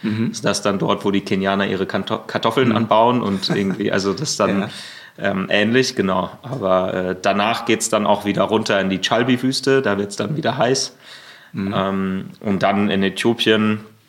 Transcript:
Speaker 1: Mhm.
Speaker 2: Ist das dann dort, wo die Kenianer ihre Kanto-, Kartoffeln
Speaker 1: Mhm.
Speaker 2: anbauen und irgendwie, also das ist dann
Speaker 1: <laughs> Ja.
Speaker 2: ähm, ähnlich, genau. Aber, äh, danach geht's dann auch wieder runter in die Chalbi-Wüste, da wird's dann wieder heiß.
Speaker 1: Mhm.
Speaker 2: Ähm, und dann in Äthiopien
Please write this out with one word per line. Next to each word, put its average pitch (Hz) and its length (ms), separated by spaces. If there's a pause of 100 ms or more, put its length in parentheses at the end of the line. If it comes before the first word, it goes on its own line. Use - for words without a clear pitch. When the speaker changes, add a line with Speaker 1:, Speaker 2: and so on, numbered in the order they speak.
Speaker 1:
Mhm. 113 300
Speaker 2:
Ist - 120
das 101 160
dann 98 180
dort, 98 260
wo 104 80
die 98 100
Kenianer 98 460
ihre 95 180
Kanto-, 104 400
Kartoffeln 117 440
Speaker 1:
Mhm. 110 60
Speaker 2:
anbauen 117 460
und 98 260
irgendwie, 98 440
also 98 200
das 147 200
ist - 80
dann 98 200 (300)
Speaker 1:
<laughs> - 280
Ja. 101 120
Speaker 2:
ähm, 95 200
ähnlich, 117 460
genau. 92 340 (120)
Aber, 95 520
äh, 92 260
danach 101 440
geht's 110 240
dann 104 180
auch 101 180
wieder 101 180
runter 107 380
in 95 100
die 92 100
Chalbi-Wüste, 127 800
da 101 160
wird's 101 200
dann 107 200
wieder 113 220
heiß. 127 380 (560)
Speaker 1:
Mhm. 98 220
Speaker 2:
Ähm, 95 500 (160)
und 98 220
dann 101 280
in 98 120
Äthiopien 107 800 (280)